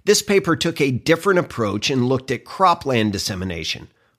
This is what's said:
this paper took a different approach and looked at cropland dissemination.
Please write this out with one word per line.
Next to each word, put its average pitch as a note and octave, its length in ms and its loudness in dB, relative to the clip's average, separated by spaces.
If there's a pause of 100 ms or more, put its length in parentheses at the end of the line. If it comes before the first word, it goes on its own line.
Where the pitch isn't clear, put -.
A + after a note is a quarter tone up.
this G3+ 180 4
paper F#3+ 320 2
took E3 260 -2
a C#3 120 2
different E3 480 2
approach G#2+ 500 -2
and B2+ 180 2
looked C3 220 -2
at A#2+ 140 -6
cropland C#3 680 2
dissemination. F#2 760 -6 (300)